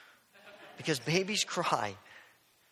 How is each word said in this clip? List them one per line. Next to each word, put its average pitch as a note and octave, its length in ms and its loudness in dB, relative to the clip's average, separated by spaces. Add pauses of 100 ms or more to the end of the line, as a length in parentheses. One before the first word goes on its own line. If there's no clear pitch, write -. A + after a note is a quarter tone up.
(760)
Because C#3+ 220 0
babies F#3+ 440 2
cry. A#2+ 520 0 (760)